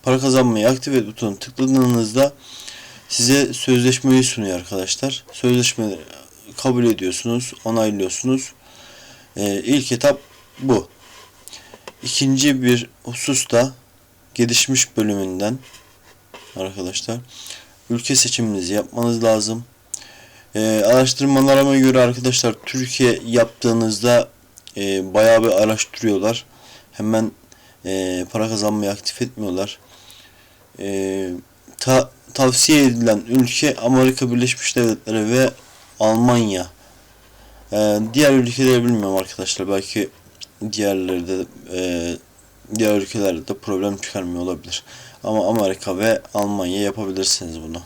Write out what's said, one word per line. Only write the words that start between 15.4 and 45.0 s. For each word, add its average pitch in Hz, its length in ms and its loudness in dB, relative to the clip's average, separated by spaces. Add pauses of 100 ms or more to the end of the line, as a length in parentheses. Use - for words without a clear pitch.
arkadaşlar, 95 640 -8 (720)
ülke 120 260 -4
seçiminizi 104 580 -2
yapmanız 117 500 -2
lazım. 110 420 0 (880)
Ee, 110 300 2
araştırmalarıma 135 920 4
göre 131 240 6
arkadaşlar, 123 540 0 (100)
Türkiye 127 600 0
yaptığınızda, 117 1040 2 (480)
e, 95 360 -2
bayağı 113 300 6
bir 113 60 2
araştırıyorlar. 107 960 0 (460)
Hemen, 110 400 -2 (540)
e, 92 460 -4
para 110 180 -2
kazanmayı 107 420 -2
aktif - 300 -10
etmiyorlar. 101 580 -8 (1000)
E, 95 500 -6 (480)
ta-, - 340 0 (220)
tavsiye 139 500 4
edilen 117 440 2
ülke 131 480 0
Amerika 127 560 2
Birleşmiş 123 440 -2
Devletleri 110 560 0
ve 127 180 4 (500)
Almanya. 110 680 2 (1080)
E, 107 260 2 (140)
diğer 143 200 4
ülkeleri 123 500 2
bilmiyorum 101 340 0
arkadaşlar. 95 520 -6
Belki 98 400 -2 (640)
diğerleri 95 560 -2
de, 95 180 -6 (280)
e, 92 60 -6 (960)
diğer 107 220 2
ülkelerde 98 500 -4
de 98 60 -8
problem 101 440 -6
çıkarmıyor 87 460 -8
olabilir. 87 400 -8 (400)